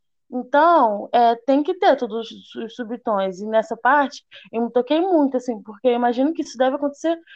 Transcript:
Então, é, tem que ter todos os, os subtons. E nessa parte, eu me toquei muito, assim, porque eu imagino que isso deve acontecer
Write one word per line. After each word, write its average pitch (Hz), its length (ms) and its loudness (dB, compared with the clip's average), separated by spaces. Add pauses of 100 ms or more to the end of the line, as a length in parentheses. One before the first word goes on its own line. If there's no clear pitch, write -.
(340)
Então, 254 800 2
é, 233 240 4
tem 277 260 0
que 359 120 -4
ter 370 220 4
todos 226 340 -6
os, 208 240 -20
os 233 200 -10
subtons. 202 640 -6
E 214 60 -10
nessa 220 300 -2
parte, 269 480 0 (260)
eu 226 120 -4
me 233 100 -6
toquei 254 260 2
muito, 311 380 2
assim, 233 260 -6
porque 220 260 -4
eu 247 40 4
imagino 247 400 0
que 330 80 -6
isso - 160 -10
deve 262 200 0
acontecer 294 440 -4 (160)